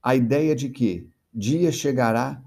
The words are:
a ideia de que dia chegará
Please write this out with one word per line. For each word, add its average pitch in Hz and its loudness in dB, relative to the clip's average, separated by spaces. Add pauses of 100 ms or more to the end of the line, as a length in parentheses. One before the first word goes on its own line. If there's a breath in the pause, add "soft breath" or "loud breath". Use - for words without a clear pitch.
a 127 2
ideia 143 2
de 135 -6
que 110 -2 (240)
dia 147 0
chegará 127 -2